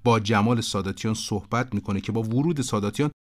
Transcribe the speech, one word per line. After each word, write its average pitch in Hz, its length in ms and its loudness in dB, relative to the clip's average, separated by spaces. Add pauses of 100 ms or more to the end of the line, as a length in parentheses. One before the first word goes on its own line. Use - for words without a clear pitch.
با 117 160 6
جمال 110 420 2
ساداتیان 101 520 -4
صحبت 117 600 -4
می‌کنه 98 280 -2
که 110 100 -6
با 113 120 -2
ورود 139 380 0
ساداتیان 117 500 -2 (180)